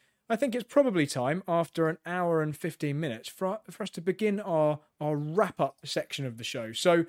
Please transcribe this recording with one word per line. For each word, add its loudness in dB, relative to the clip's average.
I 0
think 0
it's -2
probably 4
time, -2
after 0
an -4
hour 0
and -2
fifteen -4
minutes, -6
for, -4
for -12
us -8
to -12
begin 0
our, 2
our 0
wrap-up 0
section -6
of -8
the -12
show. -6
So 4